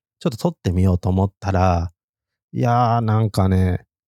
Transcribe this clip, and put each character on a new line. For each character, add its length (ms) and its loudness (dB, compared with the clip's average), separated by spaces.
ち 80 -4
ょ 20 -2
っ 20 -2
と 60 -8
撮 120 -2
っ 80 -6
て 140 -4
み 120 2
よ 100 4
う 60 0
と 100 -4
思 160 2
っ 120 -4
た 140 -6
ら、 400 0
い 80 -4
や 380 2
ー、 20 -2
な 180 0
ん 100 0
か 200 0
ね、 360 0